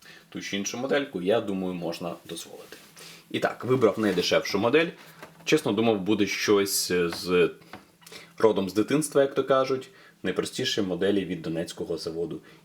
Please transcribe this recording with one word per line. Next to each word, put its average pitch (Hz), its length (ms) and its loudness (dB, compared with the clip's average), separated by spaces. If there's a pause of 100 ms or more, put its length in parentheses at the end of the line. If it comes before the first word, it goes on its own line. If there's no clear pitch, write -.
(280)
ту - 120 -12
чи - 160 -6
іншу 101 220 -6
модельку, 135 440 -2
я 104 180 2
думаю, 95 340 -4
можна 85 400 -6 (100)
дозволити. - 520 -16 (540)
І 120 80 -2
так, - 260 -4
вибрав 113 340 4
найдешевшу 92 600 2
модель. 135 280 4 (580)
Чесно, 151 280 2
думав, 110 280 4
буде 101 260 2
щось 101 680 2
з, 87 580 2 (880)
родом 98 320 4
з 92 40 -8
дитинства, 139 480 2
як 135 120 0
то 135 100 0
кажуть, 135 460 0 (320)
найпростіші - 600 -2
моделі 95 420 0
від 82 180 -6
Донецького 82 560 -6
заводу 80 420 -6 (240)